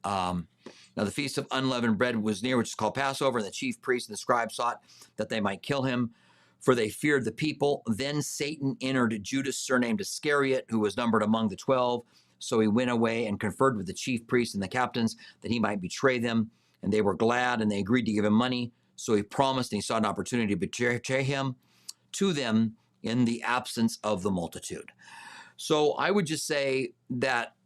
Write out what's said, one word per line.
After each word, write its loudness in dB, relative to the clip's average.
Um, -2
"Now 0
the 0
Feast -4
of -4
Unleavened 2
Bread 2
was -2
near, 2
which 2
is -10
called 0
Passover, 0
and -4
the -10
chief -8
priests -2
and -12
the -10
scribes 0
sought -4
that -2
they -2
might -2
kill -2
him, 0
for 6
they 2
feared 0
the -2
people. 0
Then -2
Satan -4
entered 0
Judas, -2
surnamed 0
Iscariot, 0
who 0
was 2
numbered 0
among 2
the -6
twelve. 0
So 0
he 4
went 2
away 2
and -4
conferred 2
with -6
the -8
chief -4
priests 0
and -2
the -4
captains -2
that -8
he 0
might 0
betray 0
them. 0
And -2
they 4
were 4
glad, 2
and 2
they 0
agreed 2
to 0
give 2
him 4
money. 0
So -2
he 2
promised, 0
and -2
he -4
sought 0
an 2
opportunity 0
to -4
betray, 0
betray -2
him -2
to 2
them 2
in 2
the 0
absence 0
of 0
the 2
multitude." -6
So 2
I 0
would 2
just -4
say 0
that 0